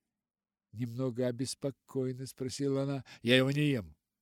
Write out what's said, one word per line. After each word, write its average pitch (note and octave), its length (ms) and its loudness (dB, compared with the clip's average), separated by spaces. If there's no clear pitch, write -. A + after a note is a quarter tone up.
немного A#2+ 560 -2
обеспокоенно B2+ 960 -4
спросила C3+ 580 -2
она. C#3 200 -4
«Я A#2+ 140 6
его C3 160 6
не D3 200 2
ем». F#2+ 260 -4